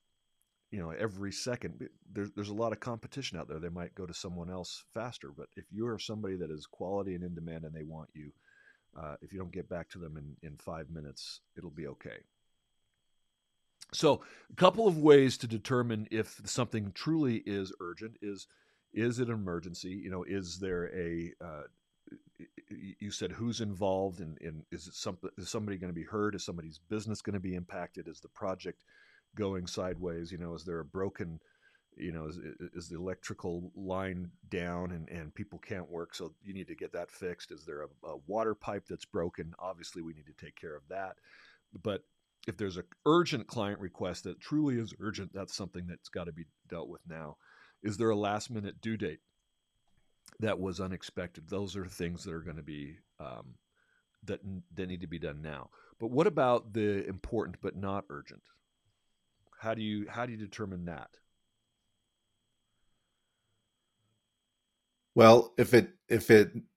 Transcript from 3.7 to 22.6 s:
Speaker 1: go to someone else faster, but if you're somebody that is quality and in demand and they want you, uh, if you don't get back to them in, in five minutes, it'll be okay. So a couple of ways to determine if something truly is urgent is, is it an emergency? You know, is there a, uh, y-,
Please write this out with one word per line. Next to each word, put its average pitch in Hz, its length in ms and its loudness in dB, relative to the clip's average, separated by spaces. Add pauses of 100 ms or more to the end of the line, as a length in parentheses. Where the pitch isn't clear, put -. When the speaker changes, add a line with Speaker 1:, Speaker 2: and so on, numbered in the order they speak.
Speaker 1:
go 92 120 -8
to 85 80 -12
someone 87 360 -8
else 92 420 -8
faster, 113 440 -8
but 71 100 -12 (100)
if 90 140 -14
you're 107 280 -2
somebody 107 380 -4
that 82 140 -4
is 76 160 -8
quality 98 480 -2
and 87 100 -4
in 87 100 -6
demand 82 300 -8
and 78 100 -10
they 78 100 -10
want 78 300 -12
you, 73 180 -14 (680)
uh, 76 220 -8
if 85 100 -18
you 98 60 -8
don't 87 140 -8
get 87 160 -8
back 85 220 -6
to 98 80 -14
them 80 180 -12
in, 71 260 -14
in 73 140 -14
five 80 340 -10
minutes, 76 500 -12 (160)
it'll 85 140 -12
be 76 160 -10
okay. - 320 -12 (1700)
So 139 300 6 (280)
a - 60 -18
couple 190 300 8
of 165 120 6
ways 143 400 10
to 123 80 -6
determine 113 640 0
if 110 340 -2
something 107 500 0
truly 147 520 2
is 98 340 0
urgent 95 400 -10
is, 101 260 -8 (460)
is 117 260 2
it 120 100 2
an 117 60 0
emergency? 87 560 -4
You 95 200 -6
know, 92 140 -4
is 90 340 -4
there 90 360 -2
a, 85 460 -2
uh, 76 220 -12 (760)
y-, - 80 -16 (240)